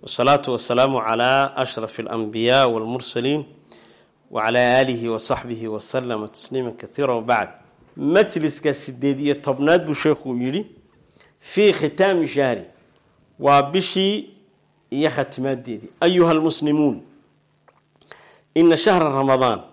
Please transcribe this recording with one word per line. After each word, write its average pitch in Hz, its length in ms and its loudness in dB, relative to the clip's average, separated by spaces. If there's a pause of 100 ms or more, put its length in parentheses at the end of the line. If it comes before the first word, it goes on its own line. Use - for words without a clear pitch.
والصلاة 139 460 2
والسلام 127 500 0
على 123 600 0
أشرف 117 420 -6
الأنبياء 113 680 0
والمرسلين 123 760 -4 (880)
وعلى 123 500 2
آله 117 280 -2
وصحبه 113 580 -6
وسلم 110 580 -6
تسليما 123 540 -8
كثيرا 139 340 -4
وبعد. 113 360 -2 (480)
مجلس 160 640 0
كسيدي 139 720 -2
طبناد 143 520 0
بشيخ 151 400 0
يري 131 400 -4 (760)
في 202 340 2
ختام 175 520 0
شهري 123 400 -2 (760)
وبشي 185 880 2 (640)
يختمات 135 680 -2
ديدي. 123 320 -12 (140)
أيها 175 280 4
المسلمون، 151 720 0 (1500)
إن 165 180 8
شهر 180 260 4
رمضان 135 580 2 (140)